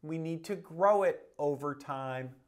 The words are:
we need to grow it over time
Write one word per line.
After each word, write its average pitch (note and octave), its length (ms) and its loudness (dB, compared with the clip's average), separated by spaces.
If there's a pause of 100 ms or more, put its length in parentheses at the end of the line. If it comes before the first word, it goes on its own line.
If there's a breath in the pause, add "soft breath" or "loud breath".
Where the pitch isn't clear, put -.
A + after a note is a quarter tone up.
we D#3 160 -6
need E3 260 -4
to G3+ 140 -6
grow G3 460 4
it - 260 0 (100)
over D3 340 0
time C3 580 -6 (160)